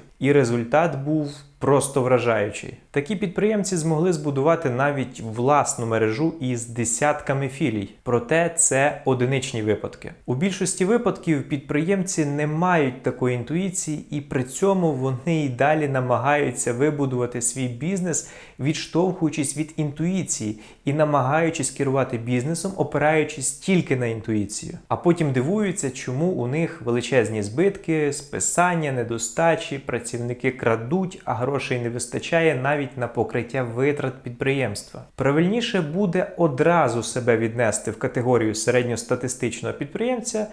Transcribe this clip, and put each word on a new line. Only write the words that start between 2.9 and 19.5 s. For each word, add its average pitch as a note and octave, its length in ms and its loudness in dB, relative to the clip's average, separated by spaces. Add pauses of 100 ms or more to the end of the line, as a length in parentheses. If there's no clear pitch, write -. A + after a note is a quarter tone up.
Такі C#3+ 240 -2
підприємці G3 600 0
змогли D#3+ 360 2
збудувати D3 560 2
навіть C3 520 -2
власну A#2+ 640 2
мережу A2+ 540 2
із B2 260 -4
десятками C3+ 840 0
філій. A2+ 420 -2 (140)
Проте D#3+ 520 2
це C#3 500 2
одиничні C3 560 0
випадки. G#2+ 500 -2 (140)
У B2 100 -2
більшості F#3 500 0
випадків F#3 640 0
підприємці D#3 760 0
не D3 220 0
мають D#3 560 2
такої B2+ 320 0
інтуїції, D#3 680 -4 (120)
і D3 40 -4
при C#3 220 -2
цьому F#3 480 2
вони C3 440 0 (100)
й C3+ 40 0
далі C#3+ 380 2
намагаються B2+ 840 2
вибудувати B2+ 680 0
свій B2+ 260 -2
бізнес, E3 640 -4 (300)
відштовхуючись D#3 960 0